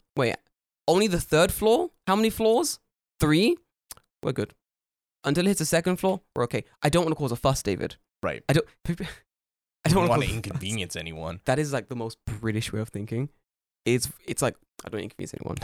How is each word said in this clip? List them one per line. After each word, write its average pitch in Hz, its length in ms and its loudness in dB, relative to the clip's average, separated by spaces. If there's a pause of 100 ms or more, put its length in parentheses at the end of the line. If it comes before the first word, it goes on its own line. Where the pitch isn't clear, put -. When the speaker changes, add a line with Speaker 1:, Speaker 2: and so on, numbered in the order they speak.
(160)
Speaker 1:
Wait, 120 180 2 (540)
only 185 200 4
the 175 120 0
third 165 320 4
floor? 233 380 2 (180)
How 190 80 4
many 220 140 4
floors? 226 480 2 (420)
Three? 170 360 4 (680)
We're - 100 -2
good. 110 220 -6 (720)
Until 151 220 2
it - 40 4
hits 196 80 0
the 165 80 -2
second 170 300 2
floor, 190 240 0 (160)
we're 123 80 0
okay. 120 200 -4 (180)
I 151 60 4
don't 170 160 4
wanna 160 120 -2
cause 135 160 -2
a 120 40 -4
fuss, 135 280 0
David. - 320 -4 (260)
Speaker 2:
Right. 76 260 -4
Speaker 1:
I 131 40 4
don't, 160 140 2 (100)
<laughs> - 120 -10
I 170 40 0
don't 170 140 -8 (800)
Speaker 2:
Don't 156 100 6
Speaker 1:
wanna 175 140 4
Speaker 2:
wanna 123 120 4
Speaker 1:
cause - 0 -
a 101 40 -2
fuss. 101 100 -2
Speaker 2:
inconvenience 101 600 -6
anyone. 82 500 -8
Speaker 1:
That 131 120 2
is, 151 140 -2
like, 123 160 -4
the 127 80 -10
most 113 280 -8
British 110 480 -4
way 110 80 -4
of 110 100 -6
thinking. 113 380 -6 (560)
It's, 120 240 2 (160)
it's - 180 -6
like, 127 120 0 (300)
"I - 40 -14
don't 107 120 -6
inconvenience - 400 -10
anyone." - 240 -8